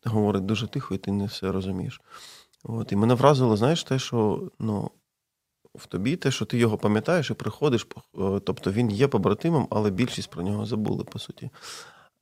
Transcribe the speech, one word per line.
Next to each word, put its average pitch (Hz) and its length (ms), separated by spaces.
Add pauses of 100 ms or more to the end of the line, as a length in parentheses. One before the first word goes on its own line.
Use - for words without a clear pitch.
говорить 104 420
дуже 107 200
тихо, 135 280
і 98 40
ти 98 140
не 101 140
все 95 260
розумієш. 95 480 (640)
От. 113 280
І 101 40
мене 113 180
вразило, 127 420
знаєш, 143 280
те, 135 140
що, 117 600
ну, 107 320 (840)
в - 120
тобі, 110 300
те, 139 140
що 117 140
ти 123 140
його 113 200
пам'ятаєш 120 520
і 113 40
приходиш, - 520
пох-, - 500
е, 98 40
тобто 90 320
він 113 180
є 120 180
побратимом, 120 640
але 107 200
більшість 101 400
про 85 120
нього 104 240
забули, 104 380
по - 140
суті. - 320 (720)